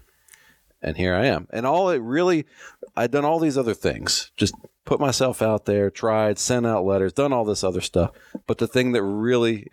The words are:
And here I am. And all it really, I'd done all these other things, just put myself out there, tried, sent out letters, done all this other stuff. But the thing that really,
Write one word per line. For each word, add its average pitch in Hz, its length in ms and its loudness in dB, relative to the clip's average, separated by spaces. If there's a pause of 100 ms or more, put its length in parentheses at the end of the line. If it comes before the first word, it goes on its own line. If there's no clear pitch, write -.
(800)
And 80 160 -6
here 92 200 0
I 107 100 2
am. 92 240 -2
And 117 160 -6
all 175 240 2
it 165 80 0
really, 151 480 0 (500)
I'd 120 140 0
done 143 160 0
all 160 140 0
these 151 180 0
other 117 160 0
things, - 640 -4
just - 160 0 (320)
put 135 140 2
myself 131 420 0
out 110 240 0
there, 101 240 2
tried, 110 480 0
sent 120 300 0
out 104 180 0
letters, 95 280 2
done 139 200 0
all 117 120 0
this 101 180 -2
other 92 180 -2
stuff. - 300 0 (340)
But - 140 -4
the 117 80 0
thing 127 240 0
that 117 100 2
really, 110 720 0